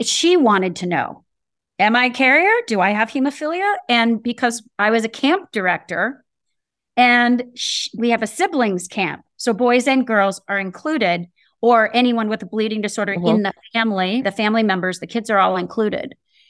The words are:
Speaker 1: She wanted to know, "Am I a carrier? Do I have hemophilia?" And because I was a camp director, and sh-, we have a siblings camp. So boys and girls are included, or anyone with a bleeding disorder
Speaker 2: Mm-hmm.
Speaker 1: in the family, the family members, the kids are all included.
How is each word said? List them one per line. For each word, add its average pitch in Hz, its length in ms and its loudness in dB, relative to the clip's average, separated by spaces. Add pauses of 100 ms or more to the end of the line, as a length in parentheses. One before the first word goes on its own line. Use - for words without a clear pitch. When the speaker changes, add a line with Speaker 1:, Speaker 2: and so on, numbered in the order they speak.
Speaker 1:
She 339 360 2
wanted 196 400 2
to 180 80 -8
know, 160 400 -4 (520)
"Am 214 160 4
I 247 120 2
a 254 40 2
carrier? 277 440 2 (140)
Do 214 120 0
I 190 120 2
have 220 180 0
hemophilia?" 302 680 -2 (140)
And 233 340 0
because 240 420 -4 (140)
I 208 120 2
was 226 120 2
a 220 60 -4
camp 349 420 -2
director, 185 720 -4 (720)
and 240 480 4 (120)
sh-, - 420 -8
we 233 140 0
have 226 120 0
a 214 40 -4
siblings 247 600 -2
camp. 175 360 -6 (120)
So - 160 -4
boys 240 360 2
and 262 200 2
girls 196 400 2
are 202 120 -4
included, 190 680 -2 (360)
or 226 320 4
anyone 233 360 0
with 220 140 -4
a - 20 -12
bleeding 214 360 -4
disorder 202 340 -4
Speaker 2:
Mm-hmm. 175 120 -2
Speaker 1:
in 220 160 4
the 190 100 -4 (200)
family, 214 480 0
the 196 100 -2
family 220 320 0
members, 185 360 -2
the 170 80 -14
kids 226 220 -6
are 202 100 2
all 185 180 2
included. 196 580 -4 (340)